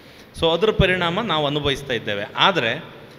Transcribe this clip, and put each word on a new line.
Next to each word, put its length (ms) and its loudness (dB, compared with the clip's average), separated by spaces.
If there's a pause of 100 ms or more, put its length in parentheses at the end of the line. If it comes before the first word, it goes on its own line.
(400)
So 120 4
ಅದ್ರ 180 2
ಪರಿಣಾಮ 500 2
ನಾವು 260 0
ಅನುಭವಿಸ್ತಾ 480 -2
ಇದ್ದೇವೆ. 300 -4 (120)
ಆದರೆ 480 2 (340)